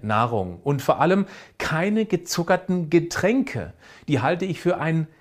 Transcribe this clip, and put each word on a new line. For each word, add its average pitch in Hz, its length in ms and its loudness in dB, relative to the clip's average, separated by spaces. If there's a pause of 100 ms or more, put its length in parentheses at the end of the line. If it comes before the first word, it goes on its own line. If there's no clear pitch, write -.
Nahrung 107 600 0
und 139 200 -2
vor 131 180 2
allem 185 240 4 (320)
keine 208 480 0
gezuckerten 180 840 -2
Getränke. 170 800 0 (340)
Die 139 140 2
halte 170 240 0
ich 185 160 -6
für 175 160 0
ein 160 300 0 (140)